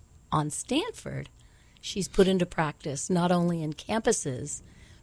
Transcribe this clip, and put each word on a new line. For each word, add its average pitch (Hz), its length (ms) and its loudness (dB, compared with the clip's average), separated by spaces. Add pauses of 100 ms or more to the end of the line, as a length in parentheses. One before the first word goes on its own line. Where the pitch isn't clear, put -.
(320)
on 151 180 2
Stanford, - 800 -4 (520)
she's - 280 -6
put 190 180 6
into 185 180 4
practice, 151 640 -4
not 180 220 4
only 175 320 2
in 156 100 -4
campuses, 156 920 -2 (400)